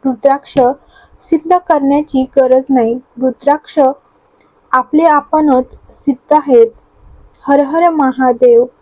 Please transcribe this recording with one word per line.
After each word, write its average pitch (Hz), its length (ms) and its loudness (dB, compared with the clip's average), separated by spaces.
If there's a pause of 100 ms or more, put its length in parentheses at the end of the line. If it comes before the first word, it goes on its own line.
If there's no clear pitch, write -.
रुद्राक्ष 269 540 -2 (600)
सिद्ध 330 360 -2
करण्याची 285 680 -2 (120)
गरज 262 320 2
नाही, 233 240 0
रुद्राक्ष 262 840 -6 (920)
आपले 262 320 -2
आपणच 294 720 -2
सिद्ध - 600 -8
आहेत. 277 340 2 (800)
हर 285 160 0
हर 330 260 0
महादेव. 254 760 0 (160)